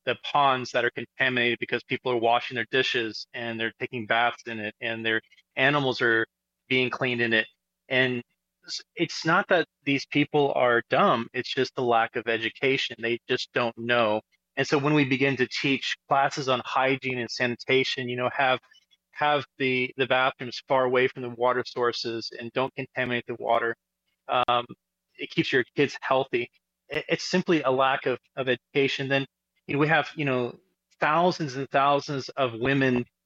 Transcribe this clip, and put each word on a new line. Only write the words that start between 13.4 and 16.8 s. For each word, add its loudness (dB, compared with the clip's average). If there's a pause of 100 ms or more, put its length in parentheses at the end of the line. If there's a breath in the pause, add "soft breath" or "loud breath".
don't -2
know. 2 (360)
And 0
so 0
when 2
we 6
begin 0
to 2
teach -2 (120)
classes 0
on 2
hygiene 0